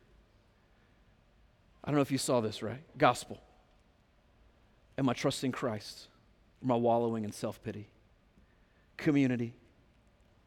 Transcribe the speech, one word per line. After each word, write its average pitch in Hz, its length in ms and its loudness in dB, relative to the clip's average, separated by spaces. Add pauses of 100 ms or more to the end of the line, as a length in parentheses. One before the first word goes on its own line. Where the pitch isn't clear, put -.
(1800)
I - 100 -6
don't 143 40 2
know 143 60 6
if 139 100 0
you 135 60 2
saw 123 240 2
this, 110 200 -4
right? 117 220 -8 (140)
Gospel. 127 440 2 (1600)
Am 135 100 2
I 120 60 2
trusting 131 400 -2
Christ? - 560 -8 (540)
Am 127 80 2
I 120 40 4
wallowing 117 480 2
in 107 80 -6
self-pity? 104 560 -8 (1120)
Community. 127 560 2 (920)